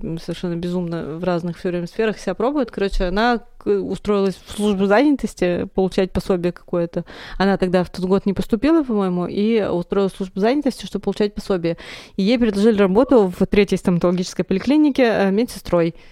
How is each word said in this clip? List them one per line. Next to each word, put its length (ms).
м, 160
совершенно 380
безумно 600
в 80
разных 320
всё 140
время 160
сферах 320
себя 160
пробует. 360
Короче, 340
она 340
к-, 120
устроилась 760
в 80
службу 340
занятости 880
получать 380
пособие 400
какое-то. 520
Она 180
тогда 260
в 80
тот 140
год 220
не 80
поступила, 480
по-моему, 440
и 360
устроилась 500
в 40
службу 240
занятости, 440
чтобы 200
получать 300
пособие. 420
И 60
ей 160
предложили 380
работу 640
в 80
третьей 320
стоматологической 640
поликлинике, 600
э, 260
медсестрой. 640